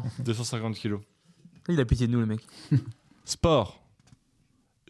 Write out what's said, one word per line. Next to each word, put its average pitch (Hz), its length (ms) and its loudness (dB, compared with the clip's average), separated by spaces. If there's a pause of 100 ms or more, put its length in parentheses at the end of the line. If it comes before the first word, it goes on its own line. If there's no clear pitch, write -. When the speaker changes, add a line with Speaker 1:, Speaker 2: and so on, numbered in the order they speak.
Speaker 1:
c'est 120 140 -8
bon. 123 60 -8
Speaker 2:
Deux 120 100 -2
cent 117 100 -4
cinquante 113 320 -4
kilos. 104 240 -4 (680)
Speaker 1:
Il 170 120 2
a 127 40 2
pitié 120 220 2
de 117 60 0
nous, 120 80 2
le 113 60 2
mec. 107 140 -4 (300)
Speaker 2:
<laughs> - 540 -2
Sport. - 580 2 (1080)